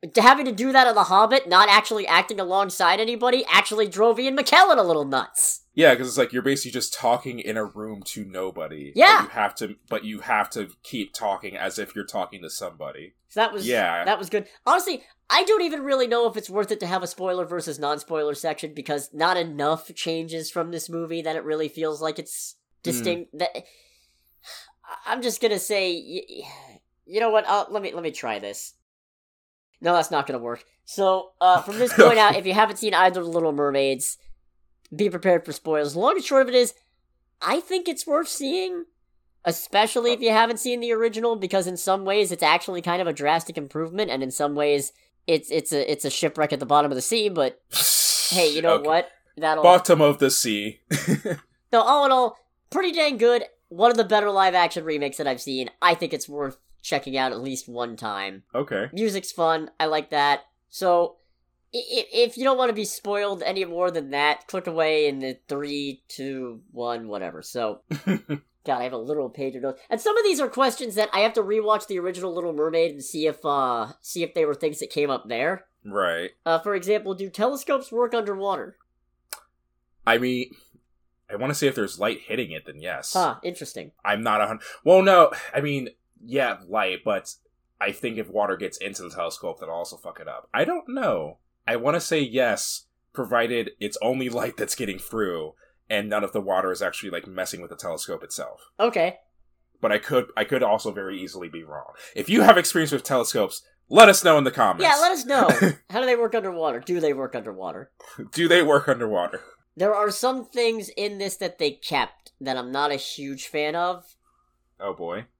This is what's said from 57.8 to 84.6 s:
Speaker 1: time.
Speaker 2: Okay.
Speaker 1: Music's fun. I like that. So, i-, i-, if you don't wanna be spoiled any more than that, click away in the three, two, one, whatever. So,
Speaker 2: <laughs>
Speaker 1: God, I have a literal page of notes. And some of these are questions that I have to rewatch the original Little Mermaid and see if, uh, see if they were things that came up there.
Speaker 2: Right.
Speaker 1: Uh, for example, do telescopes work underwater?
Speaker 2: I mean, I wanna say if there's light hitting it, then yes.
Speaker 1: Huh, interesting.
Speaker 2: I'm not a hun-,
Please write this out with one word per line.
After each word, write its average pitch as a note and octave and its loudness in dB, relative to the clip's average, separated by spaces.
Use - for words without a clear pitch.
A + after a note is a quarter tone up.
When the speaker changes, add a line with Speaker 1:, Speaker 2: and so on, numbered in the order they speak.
Speaker 1:
time. G2 -8
Speaker 2:
Okay. A#2+ -4
Speaker 1:
Music's G3 -4
fun. D#3+ -2
I D#3+ 0
like D#3 -2
that. C#3+ 2
So, F3 2
i-, - -8
i-, - -4
if A#3 2
you A#3+ -6
don't C4 2
wanna B3 2
be G#3+ -4
spoiled G3+ -4
any F#3+ -2
more F3 -2
than D3 -6
that, D3 0
click F#3 -6
away D#3 2
in C#3 -2
the C3 -8
three, C#3+ -6
two, C3 -10
one, A#2+ -6
whatever. F#2 -10
So, A2 -6
Speaker 2:
<laughs> C#3+ -12
Speaker 1:
God, D#3 -4
I B2+ -2
have B2+ -6
a B2+ -8
literal C3 -4
page C3+ -8
of B2 -12
notes. C3+ -6
And A3+ -2
some G#4+ 0
of A4+ 2
these F4 2
are C4 0
questions A#3+ -2
that G#3+ 0
I F#3+ 0
have A3 2
to A3+ 0
rewatch G#3 0
the F#3+ -4
original F3+ -6
Little E3+ -4
Mermaid D#3+ 0
and C#3+ -14
see D#3 -4
if, D3+ -4
uh, B2+ 0
see - -6
if E3 -10
they E3 2
were D3 0
things D3+ -4
that C3+ -10
came D3 -2
up A#2+ -4
there. C#3+ -4
Speaker 2:
Right. F#2 -2
Speaker 1:
Uh, E3 2
for G3+ -4
example, G3 -2
do F#3+ -10
telescopes C4+ -2
work A#3 -2
underwater? G3 -4
Speaker 2:
I A#2 4
mean, B2 -4
I - -8
wanna C3 -4
say C#3+ 0
if C3+ 2
there's G2+ -6
light G#2 -2
hitting A2 -6
it, D#2 -14
then D2 -20
yes. E2 -10
Speaker 1:
Huh, E3 0
interesting. D#3 -12
Speaker 2:
I'm G#2 -2
not G#2+ 0
a G#2 2
hun-, A2 -6